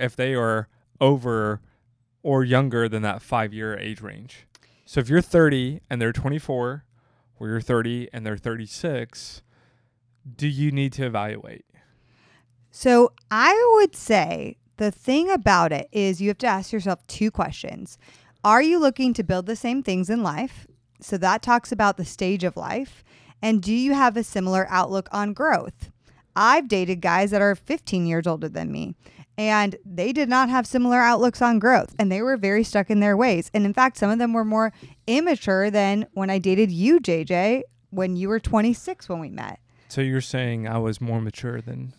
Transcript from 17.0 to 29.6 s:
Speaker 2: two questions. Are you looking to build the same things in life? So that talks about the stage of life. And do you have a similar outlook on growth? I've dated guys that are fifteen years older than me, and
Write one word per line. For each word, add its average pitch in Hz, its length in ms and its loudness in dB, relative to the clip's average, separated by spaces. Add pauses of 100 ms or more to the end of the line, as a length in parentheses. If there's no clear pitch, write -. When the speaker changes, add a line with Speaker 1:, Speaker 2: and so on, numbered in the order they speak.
Speaker 2:
two 214 240 -2
questions. - 680 -8 (460)
Are 220 180 6
you 330 160 2
looking 262 360 2
to 220 80 -4
build 185 240 -2
the 220 100 -6
same 247 260 -4
things 185 260 -2
in 233 140 -2
life? 185 440 -6 (340)
So - 180 -6
that 185 240 0
talks 240 300 2
about 208 240 2
the 180 80 -6
stage 185 400 -4
of 175 120 -2
life. - 460 -8 (400)
And 220 200 2
do 190 100 -2
you 254 220 0
have 247 220 4
a 233 80 -2
similar 185 460 0
outlook 185 420 -2
on 202 220 -4
growth? - 560 -2 (440)
I've 254 340 4
dated 185 320 -2
guys 190 300 2
that 202 120 2
are 202 120 4
fifteen 185 520 -4
years 165 200 -2
older 160 220 -4
than 82 220 -8
me, - 240 -8 (440)
and 214 460 0